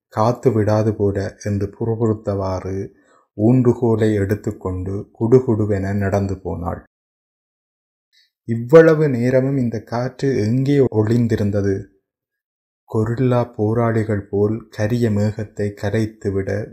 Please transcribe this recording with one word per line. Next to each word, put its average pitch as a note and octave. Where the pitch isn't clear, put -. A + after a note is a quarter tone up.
காத்து A#2
விடாது G#2+
போல" G2
என்று G2+
புறுபுறுத்தவாறு G2+
ஊன்றுகோலை A#2
எடுத்துக்கொண்டு G2
குடுகுடுவென G#2+
நடந்து G2
போனாள். F2
இவ்வளவு D3+
நேரமும் C3
இந்த A2+
காற்று B2+
எங்கே B2+
ஒளிந்திருந்தது? G#2+
கொரில்லா A#2+
போராளிகள் A2
போல் G#2
கரிய A2+
மேகத்தை G#2
கரைத்துவிட G2+